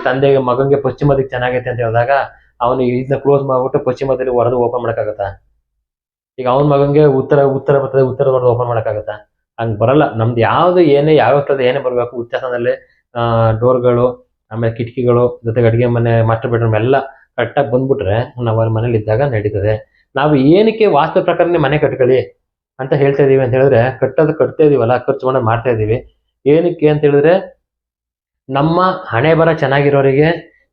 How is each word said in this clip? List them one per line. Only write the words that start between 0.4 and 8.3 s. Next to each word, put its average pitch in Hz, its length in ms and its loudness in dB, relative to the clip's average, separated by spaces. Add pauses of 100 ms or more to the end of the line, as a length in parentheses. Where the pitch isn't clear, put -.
ಪಶ್ಚಿಮ 139 320 0
ದಿಕ್ಕು 135 160 0
ಚೆನ್ನಾಗೈತೆ 127 400 -4
ಅಂತ 120 100 -6
ಹೇಳಿದಾಗ 117 300 0 (520)
ಅವನು 127 200 -2
ಇದನ್ನ 127 380 -2
ಕ್ಲೋಸ್ 143 240 0
ಮಾಡ್ಬಿಟ್ಟು 131 360 -2
ಪಶ್ಚಿಮದಲ್ಲಿ 127 520 -4
ಹೊರದು 120 260 0
ಓಪನ್ 120 240 -2
ಮಾಡಕ್ಕಾಗತ್ತಾ? 107 600 -6 (960)
ಈಗ 127 80 -4
ಅವ್ನ್ 143 220 2
ಮಗಂಗೆ 143 360 2
ಉತ್ತರ, 139 380 2
ಉತ್ತರ 139 360 0
ಬರ್ತದೆ, 135 220 0
ಉತ್ತರ 127 260 0
ಹೊರದು 127 200 0